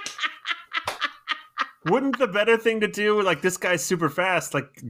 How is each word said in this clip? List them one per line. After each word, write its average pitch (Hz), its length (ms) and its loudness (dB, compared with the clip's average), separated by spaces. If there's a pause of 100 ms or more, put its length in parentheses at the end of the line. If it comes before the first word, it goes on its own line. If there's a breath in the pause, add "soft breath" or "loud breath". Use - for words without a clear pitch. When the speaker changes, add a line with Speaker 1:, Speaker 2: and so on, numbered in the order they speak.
(680)
Speaker 1:
<laughs> - 1160 -8
Speaker 2:
Wouldn't 262 320 2
the 262 80 2
better 208 300 4
thing 226 240 2
to 208 60 2
do, 208 360 2
like, 170 180 2
this 180 160 0
guy's 180 260 0
super 165 280 2
fast, 180 420 0
like, 139 140 -2 (220)